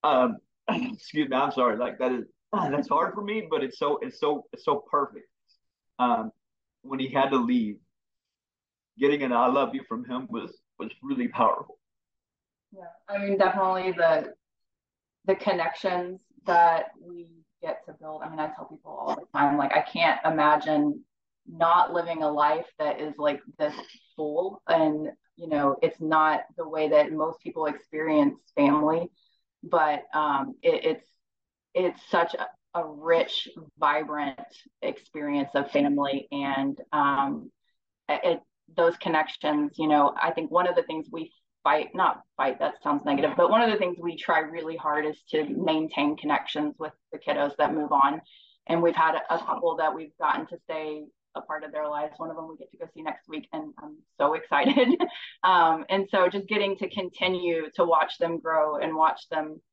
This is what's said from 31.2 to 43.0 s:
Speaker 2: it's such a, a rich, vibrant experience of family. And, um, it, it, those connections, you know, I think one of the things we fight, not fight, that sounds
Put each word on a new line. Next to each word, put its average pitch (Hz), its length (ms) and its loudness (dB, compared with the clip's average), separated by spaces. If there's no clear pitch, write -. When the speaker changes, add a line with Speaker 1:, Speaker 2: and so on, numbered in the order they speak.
Speaker 2:
it's 175 260 0
such 170 240 2
a, - 120 -6
a 165 80 -4
rich, 160 640 0
vibrant 147 600 -2
experience 143 720 -6
of 139 160 0
family. 143 600 0
And, 139 480 -4
um, - 580 0
it, 147 160 0
it, 170 160 2
those 170 220 4
connections, 151 800 -2
you 156 120 -2
know, 147 340 6
I 165 80 0
think 160 200 -6
one 180 180 2
of 170 80 0
the 165 80 2
things 160 260 -10
we 160 220 -12
fight, 151 300 2
not 175 280 0
fight, 135 240 0
that 151 220 -2
sounds 143 220 -2